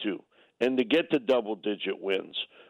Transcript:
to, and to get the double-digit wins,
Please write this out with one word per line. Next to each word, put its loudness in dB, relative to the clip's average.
to, -4
and 2
to 4
get 2
the 2
double-digit -2
wins, -2